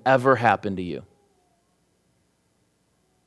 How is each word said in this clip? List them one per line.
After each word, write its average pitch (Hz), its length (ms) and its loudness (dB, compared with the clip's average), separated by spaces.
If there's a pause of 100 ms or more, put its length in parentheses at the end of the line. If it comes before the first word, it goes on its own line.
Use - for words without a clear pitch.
ever 131 300 2
happen 104 400 0
to 92 60 -8
you? 78 200 -10 (2250)